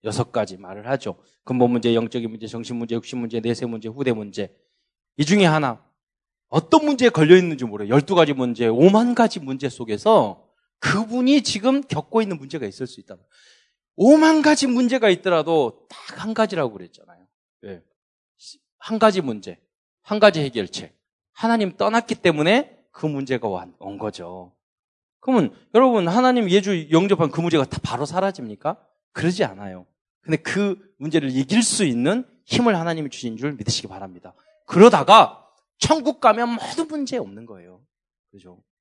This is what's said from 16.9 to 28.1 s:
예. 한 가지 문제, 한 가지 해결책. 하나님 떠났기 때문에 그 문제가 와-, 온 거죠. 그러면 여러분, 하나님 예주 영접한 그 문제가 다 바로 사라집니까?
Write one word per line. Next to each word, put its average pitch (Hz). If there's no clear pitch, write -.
예. 95
한 220
가지 202
문제, 107
한 214
가지 196
해결책. 123
하나님 226
떠났기 220
때문에 170
그 -
문제가 135
와-, 90
온 98
거죠. 92
그러면 226
여러분, 233
하나님 240
예주 185
영접한 165
그 165
문제가 160
다 -
바로 135
사라집니까? 160